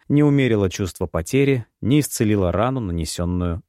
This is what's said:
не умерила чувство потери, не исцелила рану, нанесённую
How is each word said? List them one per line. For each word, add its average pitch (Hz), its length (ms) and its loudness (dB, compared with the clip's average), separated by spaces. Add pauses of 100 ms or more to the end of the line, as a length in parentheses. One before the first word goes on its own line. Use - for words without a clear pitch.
не 143 140 4
умерила 127 480 2
чувство 92 360 -6
потери, 131 600 0 (160)
не 135 180 2
исцелила 104 500 0
рану, 120 300 0
нанесённую 87 880 -4